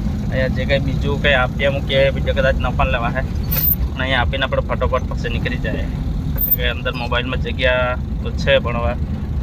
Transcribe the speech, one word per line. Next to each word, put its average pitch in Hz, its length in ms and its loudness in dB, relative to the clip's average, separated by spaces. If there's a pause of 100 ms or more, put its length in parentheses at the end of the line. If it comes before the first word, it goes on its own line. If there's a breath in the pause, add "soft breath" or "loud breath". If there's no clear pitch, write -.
(300)
અહીંયા 131 180 0
જે 127 180 0
કંઈ 135 140 2
બીજું 131 420 0
કંઈ 147 120 4
આપીએ 127 360 2
મૂકીએ, 139 400 2
વીડિયો 131 260 0
કદાચ 135 200 4
ન 131 140 0
પણ 139 160 2
લેવા 123 240 0
હે. 127 120 -2
પણ - 800 -2
અહીંયા 131 200 2
આપીને 135 240 0
આપણે 135 160 0
ફટોફટ 123 420 0
પછી - 260 -2
નીકળી 120 280 -2
જાય. 110 280 -2 (720)
કે 123 140 0
અંદર 123 240 -2
મોબાઈલમાં 123 480 -2
જગ્યા 127 560 2 (260)
તો 117 80 -2
છે, 139 280 4
પણ 120 180 -2
હવે 117 160 0 (500)